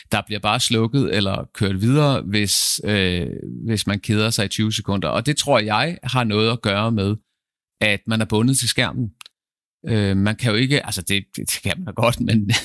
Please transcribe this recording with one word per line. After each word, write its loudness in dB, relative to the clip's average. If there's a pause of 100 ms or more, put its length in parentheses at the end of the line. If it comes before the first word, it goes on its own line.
(120)
der 0
bliver -8
bare 0
slukket 2
eller 0 (100)
kørt 0
videre, 2
hvis, 0
øh, 0 (380)
hvis -2
man -2
keder 2
sig 0
i -2
tyve -2
sekunder. -2
Og -2
det 0
tror 2
jeg 0
har 0
noget 2
at -4
gøre 0
med, 0 (640)
at 2
man 0
er 0
bundet 2
til -2
skærmen. -2 (800)
Øh, 2
man 2
kan 0
jo 2
ikke, 0
altså -4
det, 0 (120)
det -6
kan -2
man -10
da -6
godt, 0
men 2 (140)